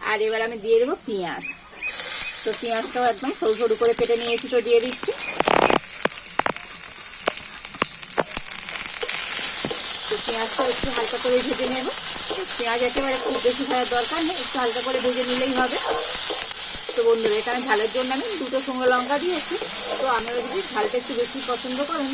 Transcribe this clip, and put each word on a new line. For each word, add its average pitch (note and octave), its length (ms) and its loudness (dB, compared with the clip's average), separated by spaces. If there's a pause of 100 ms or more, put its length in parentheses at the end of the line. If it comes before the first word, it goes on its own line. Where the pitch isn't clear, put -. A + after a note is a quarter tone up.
(100)
আর G#3+ 160 -6
এবার A3 200 -6
আমি A#3 180 -12
দিয়ে A3+ 180 -2
দেবো B3+ 120 -6 (120)
পেঁয়াজ। F3+ 380 -12 (1000)
তো A3 60 -2 (100)
পেঁয়াজটাও A#3 520 -4
একদম C4 180 -8 (100)
সরু A3 200 -2
সরু A3+ 200 -4
করে A#3 180 0
কেটে A#3 240 -2
নিয়েছি, A#3 320 -4
তো B3 120 0
দিয়ে A#3 180 2
দিচ্ছি। - 260 -4 (4000)
তো - 60 4 (120)
পেঁয়াজটা - 360 2 (100)
একটু C5 240 4
হালকা - 280 2
করে B4+ 120 4 (100)
ভেজে - 280 4
নেব। - 120 2 (500)
তো F3 60 2 (140)
পেঁয়াজ - 320 4
একেবারে C4+ 360 2
খুব C4 120 0 (100)
বেশি - 220 2
ভাজার B3+ 260 2
দরকার A#3+ 340 2
নেই, - 160 0
একটু - 180 4
হালকা - 240 2
করে B3+ 180 0
ভেজে B3+ 260 2
নিলেই - 300 4
হবে। B3+ 180 4 (1160)
তো B4 140 -2
বন্ধুরা, A4 320 0
এখানে A#3+ 260 -2
ঝালের A3 300 0
জন্য B3+ 200 0
আমি C4+ 100 -2 (140)
দুটো C4 260 -4
শুকনো B3+ 260 -4
লঙ্কা B3 320 -2
দিয়েছি। - 300 0 (460)
তো - 40 0 (120)
আপনারা A#3+ 300 0
যদি F#4+ 140 0 (120)
ঝালটা - 280 0
একটু B3+ 200 -4
বেশি A#3+ 180 0 (120)
পছন্দ B3+ 280 0 (120)
করেন D4 240 -4